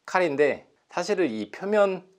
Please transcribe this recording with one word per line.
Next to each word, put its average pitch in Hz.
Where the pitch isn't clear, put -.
칼인데 147
사실은 180
이 107
표면 196